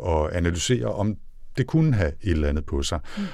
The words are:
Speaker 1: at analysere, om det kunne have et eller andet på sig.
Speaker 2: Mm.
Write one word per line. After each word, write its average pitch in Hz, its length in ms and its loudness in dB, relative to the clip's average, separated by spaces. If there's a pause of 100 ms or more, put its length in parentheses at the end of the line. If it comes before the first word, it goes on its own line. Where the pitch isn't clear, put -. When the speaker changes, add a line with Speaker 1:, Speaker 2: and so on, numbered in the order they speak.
Speaker 1:
at 78 260 2
analysere, 87 540 0
om 107 300 0 (400)
det 135 100 0
kunne 160 280 4
have 87 180 2 (100)
et 107 80 0
eller 78 180 2
andet 76 180 0
på 71 160 -2
sig. 76 180 -2 (180)
Speaker 2:
Mm. 202 40 -2 (120)